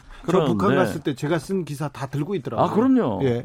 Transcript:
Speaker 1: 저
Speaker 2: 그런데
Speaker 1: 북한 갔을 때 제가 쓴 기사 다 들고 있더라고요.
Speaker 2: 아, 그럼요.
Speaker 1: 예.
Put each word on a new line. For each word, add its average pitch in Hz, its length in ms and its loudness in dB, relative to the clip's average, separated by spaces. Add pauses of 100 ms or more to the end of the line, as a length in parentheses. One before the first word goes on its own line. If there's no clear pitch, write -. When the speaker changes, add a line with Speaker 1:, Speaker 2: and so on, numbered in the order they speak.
(200)
Speaker 1:
저 - 60 -10
Speaker 2:
그런데 165 260 2
Speaker 1:
북한 - 240 2
갔을 160 240 0
때 143 160 -4
제가 156 240 -2
쓴 190 240 -4
기사 143 240 -6
다 131 180 -8
들고 151 300 -4
있더라고요. 123 280 0
Speaker 2:
아, 175 80 0
그럼요. 208 520 2
Speaker 1:
예. 120 200 0